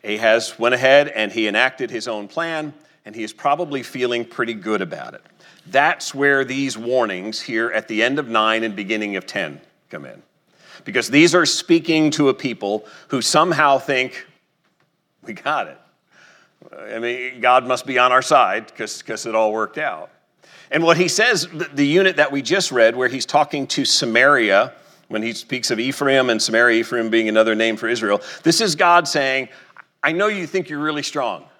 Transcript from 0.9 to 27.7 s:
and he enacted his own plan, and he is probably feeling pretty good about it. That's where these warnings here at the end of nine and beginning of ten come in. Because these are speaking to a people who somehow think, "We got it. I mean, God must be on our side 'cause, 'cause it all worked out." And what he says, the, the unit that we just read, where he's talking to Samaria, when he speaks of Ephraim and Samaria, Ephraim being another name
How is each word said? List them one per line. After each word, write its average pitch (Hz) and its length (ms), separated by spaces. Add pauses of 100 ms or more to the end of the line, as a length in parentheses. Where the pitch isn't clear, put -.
and 107 220
he 110 160
enacted 117 440
his 120 180
own 107 180
plan, 156 460 (320)
and 107 100
he 113 80
is 107 120
probably 139 480
feeling 120 420
pretty 117 300
good 104 260
about 78 320
it. - 80 (460)
That's 147 480
where 139 280
these 131 360
warnings 110 600
here 113 320
at 107 160
the 110 160
end 131 160
of 143 80
nine 113 380
and 107 100
beginning 104 420
of 90 100
ten 78 340 (300)
come 71 160
in. 58 160 (640)
Because 113 240
these 165 240
are 175 100
speaking 160 680
to 143 180
a 127 40
people 107 520 (220)
who 131 120
somehow 151 560
think, 131 500 (960)
"We 110 120
got 135 320
it. 69 120 (1120)
I 113 80
mean, 123 440
God 123 240
must 127 180
be 127 140
on 123 120
our 127 120
side 113 520
'cause, - 280
'cause 113 240
it 113 80
all 110 180
worked 107 240
out." 127 320 (640)
And 156 120
what 165 140
he 180 120
says, 208 440
the, 160 220
the 143 120
unit 180 300
that 147 160
we 139 80
just 165 320
read, 117 240
where 127 120
he's 120 180
talking 147 400
to 139 180
Samaria, 120 880 (360)
when 110 140
he 113 120
speaks - 360
of 113 80
Ephraim 135 520
and 110 100
Samaria, 117 400
Ephraim 113 300
being 110 180
another 110 260
name 110 220